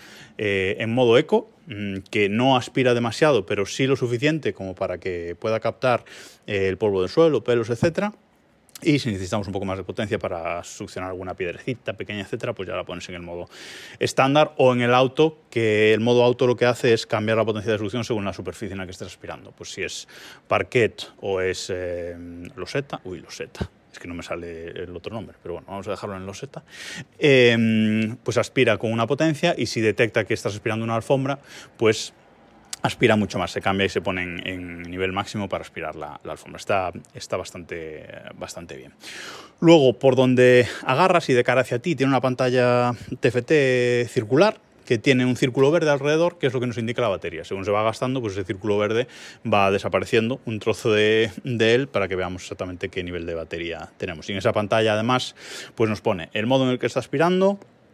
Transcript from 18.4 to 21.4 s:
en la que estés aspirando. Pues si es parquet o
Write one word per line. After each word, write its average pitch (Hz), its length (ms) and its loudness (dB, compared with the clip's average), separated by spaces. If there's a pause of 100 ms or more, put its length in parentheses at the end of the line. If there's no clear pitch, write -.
en 98 60 -10
la 92 80 -8
que 92 60 -14
estés 92 160 -14
aspirando. 82 440 -16
Pues - 180 -16
si - 120 -10
es - 260 -10 (400)
parquet 101 720 0
o 95 220 -2